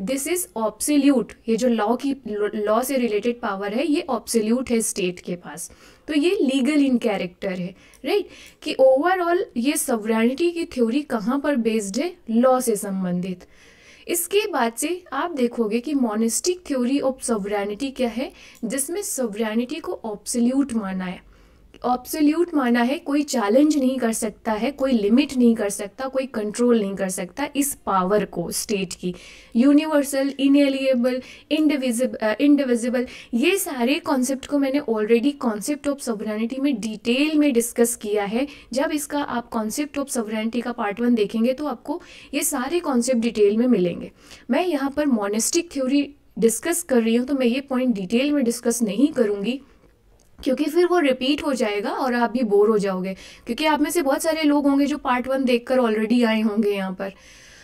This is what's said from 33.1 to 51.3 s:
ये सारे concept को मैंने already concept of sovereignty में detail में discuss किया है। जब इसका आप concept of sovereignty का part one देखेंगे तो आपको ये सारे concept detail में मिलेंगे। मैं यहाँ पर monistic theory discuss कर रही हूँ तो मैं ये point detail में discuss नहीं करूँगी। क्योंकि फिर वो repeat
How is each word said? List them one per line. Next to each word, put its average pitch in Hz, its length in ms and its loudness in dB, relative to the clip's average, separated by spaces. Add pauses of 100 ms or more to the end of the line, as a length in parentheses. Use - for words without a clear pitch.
ये 339 240 4
सारे 269 360 0
concept 269 520 -2
को 285 120 0
मैंने 277 220 2
already 226 520 2 (140)
concept 277 480 -2
of 277 140 -10
sovereignty 220 500 -4
में 269 220 0
detail 240 580 0
में 294 140 4
discuss 233 440 2
किया 208 280 -2
है। 226 220 -2 (260)
जब 285 200 0
इसका 294 300 -4
आप 240 280 -6
concept 226 480 -4
of 277 100 -4
sovereignty 220 540 -4
का 240 100 -6
part 208 280 -4
one 247 140 4
देखेंगे 226 380 2
तो 294 140 -4
आपको 294 360 -6 (320)
ये 311 80 -2
सारे 294 380 -2
concept 254 400 0
detail 214 360 4
में 240 100 4
मिलेंगे। 180 460 2 (380)
मैं 320 160 2
यहाँ 277 240 0
पर 302 160 0
monistic 226 640 0
theory 277 420 0 (240)
discuss 262 440 0
कर 240 200 2
रही 226 140 2
हूँ 247 100 0
तो 294 80 -2
मैं 262 120 2
ये 240 140 0
point 254 340 0
detail 233 380 0
में 285 120 2
discuss 233 380 -2
नहीं 220 260 2
करूँगी। 214 520 -2 (840)
क्योंकि 285 200 0
फिर 330 220 0
वो 349 120 2
repeat 285 460 0